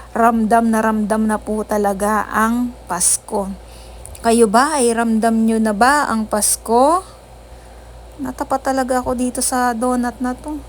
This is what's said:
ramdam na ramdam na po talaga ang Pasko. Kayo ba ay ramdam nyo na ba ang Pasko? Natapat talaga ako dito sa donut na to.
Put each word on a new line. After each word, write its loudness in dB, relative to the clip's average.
ramdam 2
na 2
ramdam 0
na 0
po -6
talaga -2
ang -2
Pasko. -2
Kayo 6
ba 2
ay 2
ramdam 2
nyo 2
na 2
ba 2
ang -2
Pasko? 2
Natapat -4
talaga 0
ako -2
dito -2
sa 0
donut -2
na -4
to. -10